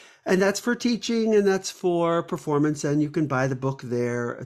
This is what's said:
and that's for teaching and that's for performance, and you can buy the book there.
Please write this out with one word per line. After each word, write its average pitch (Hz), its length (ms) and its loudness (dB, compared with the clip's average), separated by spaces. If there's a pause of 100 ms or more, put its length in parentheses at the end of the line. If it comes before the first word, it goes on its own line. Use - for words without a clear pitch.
(260)
and 185 160 2
that's 196 180 0
for 240 140 -2
teaching 226 640 0
and 202 100 6
that's 190 240 0
for 170 540 0
performance, 151 600 0
and 151 200 2
you 147 80 -2
can 156 160 0
buy 131 180 0
the 131 100 -2
book 135 280 -4
there. 120 640 -4